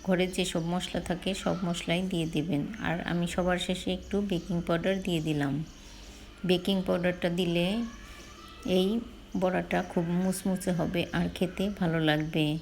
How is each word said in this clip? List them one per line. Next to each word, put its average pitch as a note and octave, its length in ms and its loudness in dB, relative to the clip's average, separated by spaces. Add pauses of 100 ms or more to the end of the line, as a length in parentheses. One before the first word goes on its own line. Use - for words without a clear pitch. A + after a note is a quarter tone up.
ঘরে F#3 240 4
যেসব F3+ 400 0
মশলা F3 340 -2
থাকে F3+ 320 -4
সব F3+ 300 0
মশলাই F3 440 0
দিয়ে E3 200 0
দেবেন। D3+ 340 0 (260)
আর E3 80 0 (100)
আমি E3+ 220 0
সবার F3+ 320 2
শেষে F3+ 340 -4
একটু F3+ 280 -4
বেকিং F3+ 400 0
পাউডার E3+ 400 2
দিয়ে F3 200 0
দিলাম। D3 320 0 (920)
বেকিং F3+ 380 4
পাউডারটা F3+ 460 2
দিলে F3 360 2 (1040)
এই F#3 180 6 (520)
বড়াটা F3+ 400 2 (100)
খুব F3 160 2 (120)
মুচমুচে F#3 540 0
হবে E3+ 300 2 (120)
আর F3 200 2
খেতে F#3 300 0 (160)
ভালো E3 200 2
লাগবে। D#3 460 2 (160)